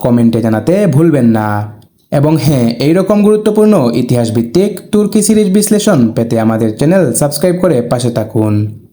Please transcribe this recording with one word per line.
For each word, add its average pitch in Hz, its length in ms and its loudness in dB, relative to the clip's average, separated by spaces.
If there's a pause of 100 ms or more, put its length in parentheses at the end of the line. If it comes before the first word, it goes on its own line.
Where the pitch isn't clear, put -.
কমেন্টে 120 380 2
জানাতে 110 320 0 (140)
ভুলবেন 143 500 2
না। 107 120 -2 (640)
এবং 147 220 0 (100)
হ্যাঁ, 127 240 2 (120)
এইরকম 175 380 0 (100)
গুরুত্বপূর্ণ 214 460 2 (220)
ইতিহাসভিত্তিক 123 760 0 (180)
তুর্কি 208 320 0
সিরিজ 214 280 2
বিশ্লেষণ 208 500 0 (160)
পেতে 117 240 -2
আমাদের 110 380 0
চ্যানেল 175 260 2 (100)
সাবস্ক্রাইব 156 480 -2
করে 175 160 0 (140)
পাশে 120 200 -2
থাকুন। 107 420 -2 (400)